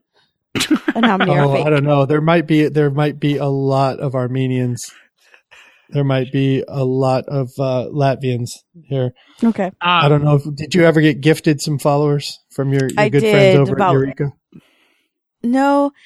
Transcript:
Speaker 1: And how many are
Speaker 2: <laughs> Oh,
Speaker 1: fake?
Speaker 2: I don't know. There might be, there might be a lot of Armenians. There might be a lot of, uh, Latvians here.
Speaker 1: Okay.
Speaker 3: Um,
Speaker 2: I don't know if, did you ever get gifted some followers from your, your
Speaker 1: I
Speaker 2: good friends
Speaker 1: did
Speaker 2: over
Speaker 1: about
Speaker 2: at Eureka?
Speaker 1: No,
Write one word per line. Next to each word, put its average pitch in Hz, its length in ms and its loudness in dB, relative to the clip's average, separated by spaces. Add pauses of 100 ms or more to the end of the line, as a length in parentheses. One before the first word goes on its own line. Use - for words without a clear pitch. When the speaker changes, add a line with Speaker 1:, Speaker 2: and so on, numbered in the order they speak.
(960)
Speaker 1:
And 233 100 2
how 208 120 2
many 202 140 0
are 143 140 2
Speaker 2:
<laughs> - 0 -
Oh, 139 80 0
Speaker 1:
fake? 139 120 0
Speaker 2:
I 151 40 0
don't 143 140 2
know. 143 220 2
There 151 160 0
might 165 260 2
be, 156 200 2
there 147 220 0
might 147 300 -2
be 147 180 -2
a 139 100 -4
lot 135 520 0
of 139 160 -6
Armenians. 127 760 -4 (960)
There 143 140 -2
might 135 300 0
be 135 340 0
a 135 160 -6
lot 131 460 0
of, 135 280 -4
uh, 131 360 -2
Latvians 131 580 -2 (320)
here. 127 300 -4 (280)
Speaker 1:
Okay. 214 260 0
Speaker 3:
Um, 190 140 -12
Speaker 2:
I 175 280 2
don't 147 140 2
know 147 120 2
if, 143 200 -4
did 151 200 -6
you 165 80 4
ever 165 160 4
get 151 220 2
gifted 151 400 2
some 147 180 -4
followers 143 580 -2 (140)
from 135 220 -4
your, 139 160 0
your 123 100 -4
Speaker 1:
I 208 100 2
Speaker 2:
good 143 120 2
friends 214 120 2 (200)
Speaker 1:
did - 20 6
Speaker 2:
over - 180 2
Speaker 1:
about 196 160 0
Speaker 2:
at 170 40 2
Eureka? 135 400 -2 (1120)
Speaker 1:
No, 277 480 2 (140)